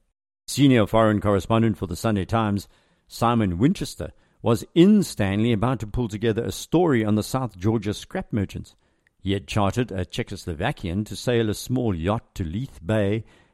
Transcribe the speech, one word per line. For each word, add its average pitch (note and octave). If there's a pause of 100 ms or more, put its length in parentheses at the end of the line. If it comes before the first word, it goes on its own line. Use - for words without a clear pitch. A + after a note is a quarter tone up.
(480)
Senior C3
foreign G#2+
correspondent G#2
for -
the E2+
Sunday G#2
Times, G#2 (400)
Simon A2
Winchester, - (280)
was A2+
in F#3+
Stanley G#2
about A#2+
to A2
pull A#2+
together G#2+
a G#2
story D3+
on G#2
the G#2+
South C3
Georgia G#2
scrap -
merchants. F2+ (440)
He F#2+
had F#2
chartered G#2+
a F#2+
Czechoslovakian G2
to G2+
sail A#2
a G2+
small A#2+
yacht F2+
to G2
Leith G2+
Bay, G#2+ (280)